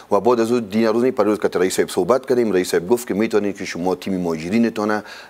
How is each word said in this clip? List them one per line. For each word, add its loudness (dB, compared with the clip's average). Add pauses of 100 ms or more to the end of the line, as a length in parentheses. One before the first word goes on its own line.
(100)
و 4
بعد 4
از 0
اون 2
دین 0
روز 2
نی 2
پروز 2
که 0
رئیس 0
صاحب 2
صحبت 0
کردیم، 2
رئیس 2
صاحب 0
گفت 0
که -2
می‌تونید 0
که -10
شما -4
تیم -4
مهاجرینتان 0 (280)